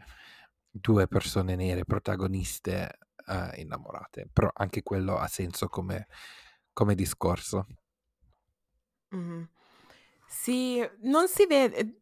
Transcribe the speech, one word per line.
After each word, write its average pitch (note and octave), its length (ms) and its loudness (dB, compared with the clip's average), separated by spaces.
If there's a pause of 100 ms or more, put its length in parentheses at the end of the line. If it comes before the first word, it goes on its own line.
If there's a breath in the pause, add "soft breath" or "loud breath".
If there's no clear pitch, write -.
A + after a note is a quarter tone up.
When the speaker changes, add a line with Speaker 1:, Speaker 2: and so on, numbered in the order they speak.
(680 loud breath)
Speaker 1:
due G2+ 380 4
persone F#2+ 480 0
nere F2+ 300 -2
protagoniste, F#2+ 1120 -4 (300)
eh, - 340 -6
innamorate, - 720 -12
però - 220 4
anche G2 300 -4
quello F#2+ 340 -2
ha F#2 100 -2
senso F#2+ 400 -4
come, F#2 400 -6 (680 loud breath)
come G#2 220 4
discorso. F#2 720 -2 (1400)
Speaker 2:
Mhm. E3+ 380 -8 (760 soft breath)
Sì, B3 560 -2 (200)
non D4 260 4
si G4 180 6
vede, C4 560 4